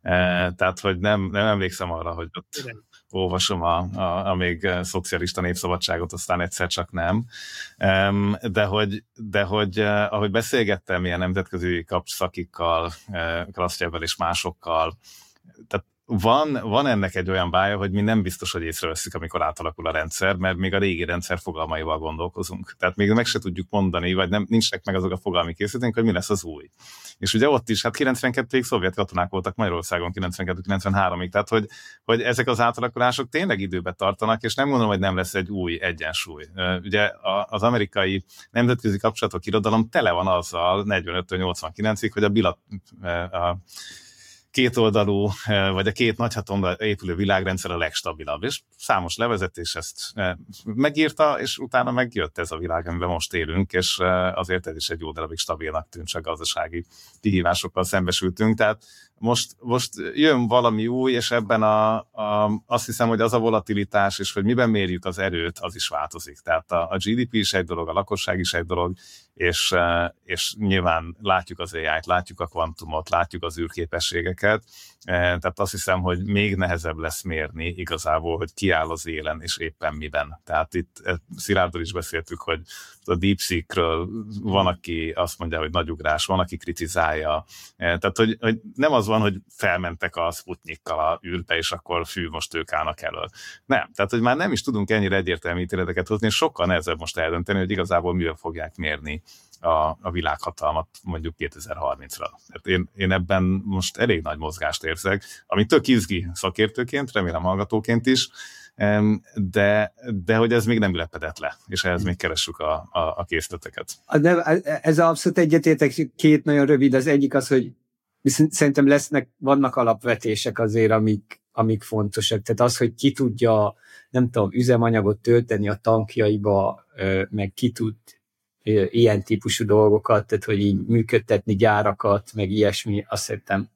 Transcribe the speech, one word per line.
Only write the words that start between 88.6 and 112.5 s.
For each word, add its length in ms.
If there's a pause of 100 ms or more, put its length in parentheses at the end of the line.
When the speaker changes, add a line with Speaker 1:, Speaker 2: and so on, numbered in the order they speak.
Speaker 1:
nem 180
az 140
van, 140
hogy 160 (120)
felmentek 680
a 140
Sputnikkal 680
a 280
űrbe, 300
és 160
akkor 340
fű, 220
most 260
ők 180
állnak 300
elől. 260 (360)
Nem, 300
tehát, 160
hogy 100
már 160
nem 160
is 100
tudunk 280
ennyire 260
egyértelmű 440
ítéleteket 480
hozni, 180
és 80
sokkal 320
nehezebb 320
most 180
eldönteni, 420
hogy 120
igazából 440
mivel 200
fogják 420
mérni 460 (380)
a, 400
a 100
világhatalmat 800 (140)
mondjuk 340
kétezer-harmincra. 920 (160)
Tehát 200
én, 280
én 180
ebben 300 (220)
most 320
elég 260
nagy 160
mozgást 460
érzek, 400 (220)
ami 200
tök 220
izgi 440
szakértőként, 800
remélem 300
hallgatóként 640
is, 240 (440)
em, 480 (120)
de, 600 (300)
de 120
hogy 160
ez 120
még 140
nem 160
ülepedett 440
le, 180 (100)
és 180
ehhez 180
még 140
keressük 420